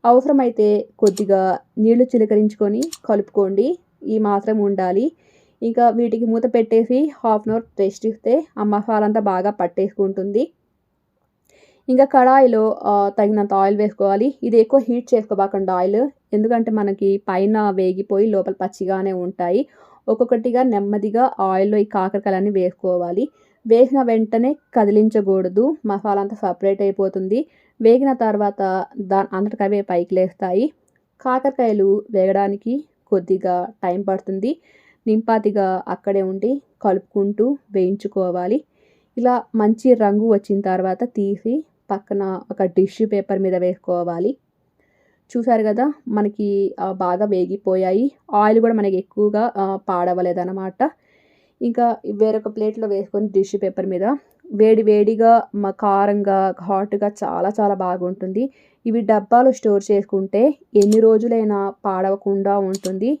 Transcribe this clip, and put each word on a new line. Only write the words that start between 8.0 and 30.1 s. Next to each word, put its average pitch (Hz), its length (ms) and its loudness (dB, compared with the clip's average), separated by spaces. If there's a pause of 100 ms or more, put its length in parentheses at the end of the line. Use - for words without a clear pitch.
ఇస్తే 220 280 -2 (240)
ఆ 208 60 -4
మసాలా 208 420 0
అంతా 214 140 0
బాగా 196 300 -2
పట్టేసుకుంటుంది. 196 920 -4 (1400)
ఇంకా 262 160 4
కడాయిలో, 262 580 4 (220)
ఆ, 208 100 0 (140)
తగినంత 202 460 0
ఆయిల్ 196 220 2
వేసుకోవాలి. 208 500 0 (160)
ఇది 233 160 0
ఎక్కువ 226 220 4
హీట్ 240 280 -4
చేసుకోబాకండి 196 640 0
ఆయిల్, 196 280 0 (320)
ఎందుకంటే 226 380 0
మనకి 202 480 0
పైన 202 400 0 (120)
వేగిపోయి 190 560 0
లోపల 190 340 -2
పచ్చిగానే 190 520 -4
ఉంటాయి. 180 480 -4 (480)
ఒక్కొక్కటిగా 240 540 0
నెమ్మదిగా 208 640 0 (160)
ఆయిల్లో 196 380 0
ఈ 208 60 2
కాకరకాయలన్నీ 196 680 -2
వేసుకోవాలి. 180 760 -2 (420)
వేసిన 247 360 4
వెంటనే 226 480 0 (220)
కదిలించకూడదు, 208 920 2 (220)
మసాలా 202 340 -2
అంతా 202 160 -6
సపరేట్ 196 460 -2
అయిపోతుంది. 196 580 -2 (400)
వేగిన 254 320 4
తర్వాత 208 480 -2 (400)
దా-, 196 320 -2
అంతటికవే 202 480 -2
పైకి 180 340 -2